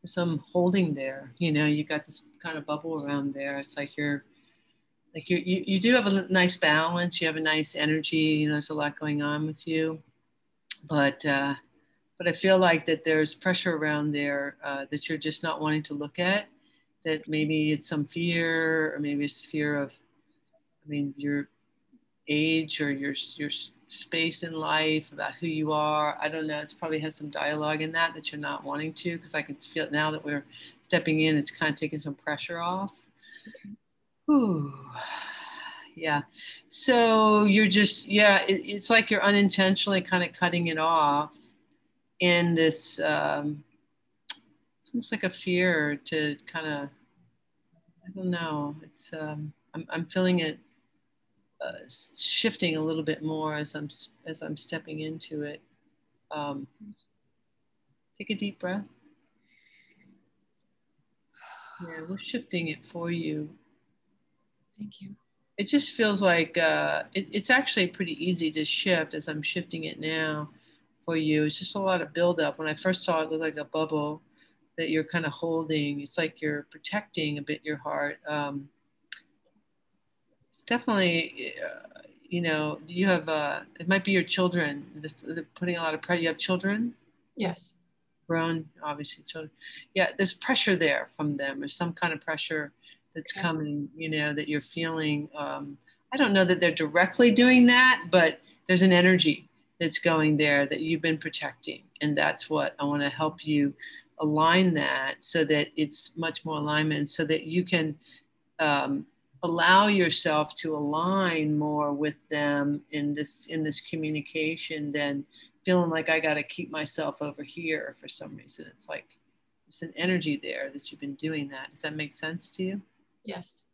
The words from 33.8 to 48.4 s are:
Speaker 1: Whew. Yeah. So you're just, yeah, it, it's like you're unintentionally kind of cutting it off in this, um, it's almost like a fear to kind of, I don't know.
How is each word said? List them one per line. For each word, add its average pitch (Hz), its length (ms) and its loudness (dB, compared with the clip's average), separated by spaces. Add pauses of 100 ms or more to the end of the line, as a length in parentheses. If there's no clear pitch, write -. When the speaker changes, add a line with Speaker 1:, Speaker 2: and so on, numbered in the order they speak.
Speaker 1:
Whew. 185 480 2 (1200)
Yeah. 151 260 0 (480)
So 220 760 6
you're 208 240 8
just, 196 400 4
yeah, 202 400 6
it, 190 180 2
it's 202 240 -4
like 226 220 6
you're 208 120 2
unintentionally 196 800 4
kind 180 220 0
of 170 80 -4
cutting 170 360 0
it 160 100 0
off 151 580 2 (840)
in 175 340 6
this, 160 460 2
um, 147 640 0 (1160)
it's - 120 -20
almost 233 180 -6
like 220 140 -4
a 185 40 0
fear 175 760 0
to 151 320 -2 (140)
kind 160 160 -8
of, 143 220 -6 (1160)
I 185 100 -14
don't 185 140 -4
know. 156 520 -4